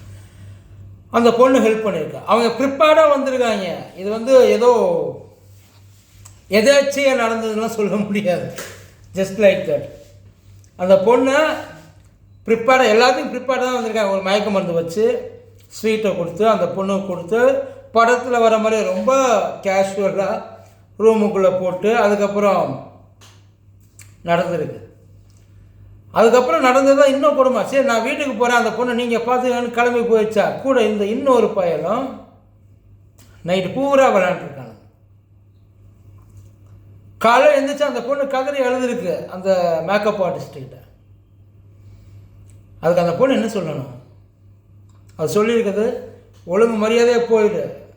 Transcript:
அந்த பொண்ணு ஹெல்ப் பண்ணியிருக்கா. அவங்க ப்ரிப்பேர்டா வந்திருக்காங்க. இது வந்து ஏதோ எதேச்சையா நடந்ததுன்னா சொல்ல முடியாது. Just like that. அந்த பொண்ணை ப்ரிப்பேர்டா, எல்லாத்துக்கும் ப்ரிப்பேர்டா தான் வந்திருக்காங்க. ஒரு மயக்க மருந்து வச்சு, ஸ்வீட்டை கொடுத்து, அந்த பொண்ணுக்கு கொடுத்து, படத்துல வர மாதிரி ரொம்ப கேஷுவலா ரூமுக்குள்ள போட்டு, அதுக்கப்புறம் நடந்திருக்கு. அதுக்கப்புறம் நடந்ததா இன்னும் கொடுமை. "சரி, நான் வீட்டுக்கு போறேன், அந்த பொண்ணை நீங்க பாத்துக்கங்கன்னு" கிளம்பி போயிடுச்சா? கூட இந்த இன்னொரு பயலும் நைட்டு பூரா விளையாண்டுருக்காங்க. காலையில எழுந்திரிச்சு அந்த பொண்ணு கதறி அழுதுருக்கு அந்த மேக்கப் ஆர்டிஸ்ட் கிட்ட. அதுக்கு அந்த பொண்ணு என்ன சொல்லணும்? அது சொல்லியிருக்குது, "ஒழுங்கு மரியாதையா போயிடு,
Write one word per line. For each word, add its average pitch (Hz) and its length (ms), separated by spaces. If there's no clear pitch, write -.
அந்த 233 220
பொண்ணு 254 280
ஹெல்ப் 220 260
பண்ணியிருக்கா. 151 400
அவங்க 233 380
ப்ரிப்பேர்டா 302 540
வந்திருக்காங்க. 214 800
இது 190 120
வந்து 233 380
ஏதோ 208 480
எதேச்சையா 277 600
நடந்ததுன்னா 226 540
சொல்ல 208 300
முடியாது. 202 580
Just 190 220
like 196 340
that. - 180
அந்த 185 180
பொண்ணை 262 520
ப்ரிப்பேர்டா, 226 480
எல்லாத்துக்கும் 254 400
ப்ரிப்பேர்டா - 240
தான் 247 260
வந்திருக்காங்க. 214 260
ஒரு 190 120
மயக்க 208 280
மருந்து 175 220
வச்சு, 170 580
ஸ்வீட்டை 214 340
கொடுத்து, 175 320
அந்த 202 160
பொண்ணுக்கு 196 420
கொடுத்து, 214 560
படத்துல 240 460
வர 220 180
மாதிரி 220 260
ரொம்ப 220 540
கேஷுவலா 196 800
ரூமுக்குள்ள 196 600
போட்டு, 185 360
அதுக்கப்புறம் 202 960
நடந்திருக்கு. 175 680
அதுக்கப்புறம் 254 540
நடந்ததா 277 420
இன்னும் 277 300
கொடுமை. 247 300
"சரி, 262 180
நான் 226 180
வீட்டுக்கு 277 300
போறேன், 240 240
அந்த 226 140
பொண்ணை 233 240
நீங்க 233 220
பாத்துக்கங்கன்னு" 240 540
கிளம்பி 240 300
போயிடுச்சா? 202 600
கூட 254 220
இந்த 208 220
இன்னொரு 240 440
பயலும் 190 720
நைட்டு 185 260
பூரா 269 420
விளையாண்டுருக்காங்க. 165 600
காலையில 269 420
எழுந்திரிச்சு 277 220
அந்த 247 200
பொண்ணு 269 240
கதறி 269 320
அழுதுருக்கு 247 680
அந்த 180 600
மேக்கப் 208 360
ஆர்டிஸ்ட் - 300
கிட்ட. - 280
அதுக்கு 175 220
அந்த 170 120
பொண்ணு 262 200
என்ன 214 120
சொல்லணும்? 156 400
அது 170 280
சொல்லியிருக்குது, 226 500
"ஒழுங்கு 214 440
மரியாதையா 233 300
போயிடு, 214 680